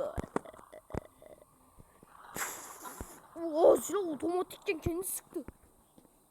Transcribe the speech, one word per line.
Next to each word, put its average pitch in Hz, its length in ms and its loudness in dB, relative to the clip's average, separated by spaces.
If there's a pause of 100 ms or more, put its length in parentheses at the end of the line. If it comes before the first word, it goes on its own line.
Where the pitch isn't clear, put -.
(3250)
Oo, 330 400 8
silah 339 320 -2
otomatikken 330 680 -2
kendi 349 260 -2
sıktı. - 400 -6 (880)